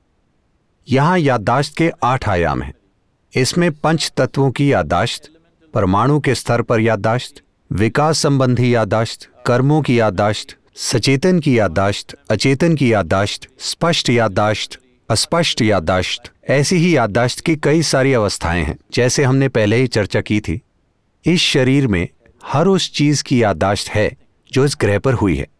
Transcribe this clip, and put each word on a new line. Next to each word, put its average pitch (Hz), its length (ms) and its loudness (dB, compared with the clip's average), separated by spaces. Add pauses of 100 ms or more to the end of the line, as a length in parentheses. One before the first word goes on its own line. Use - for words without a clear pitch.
(880)
यहाँ 147 300 2
याददाश्त 127 580 0
के 165 140 0 (120)
आठ 123 260 -2
आयाम 82 320 0
हैं। 65 120 -12 (640)
इसमें 170 360 0
पंच 156 460 -4
तत्वों 139 340 0
की 139 200 0
याददाश्त, 87 580 -2 (440)
परमाणु 107 460 2
के 135 160 0
स्तर 117 260 -2
पर 117 180 0
याददाश्त, 110 600 -2 (300)
विकास 139 480 0
संबंधी 127 560 2
याददाश्त, 110 540 -2 (160)
कर्मों 135 360 2
की 127 180 0
याददाश्त, 104 580 -2 (180)
सचेतन 139 640 0
की 135 200 2
याददाश्त, 98 580 -2 (120)
अचेतन 135 460 2
की 131 180 2
याददाश्त, 98 540 -2 (120)
स्पष्ट - 500 -2
याददाश्त, 107 680 0 (300)
अस्पष्ट - 520 -2
याददाश्त, 92 680 0 (180)
ऐसी 139 260 2
ही 170 200 2
याददाश्त 117 440 0
की 160 160 -2
कई 147 260 0
सारी 135 320 2
अवस्थाएं 90 500 0
हैं। 71 140 -4 (160)
जैसे 123 300 0
हमने 135 260 2
पहले 107 260 2
ही 127 120 2
चर्चा 107 340 -2
की 104 180 -2
थी, 95 220 -6 (640)
इस 170 140 2
शरीर 135 480 2
में 92 200 0 (380)
हर 160 220 0
उस 190 260 0
चीज 147 280 0
की 123 220 0
याददाश्त 98 460 0
है 104 280 -2 (340)
जो 131 140 2
इस 143 160 -2
ग्रह 101 180 2
पर 135 140 0
हुई 101 220 0
है। 67 120 -6 (120)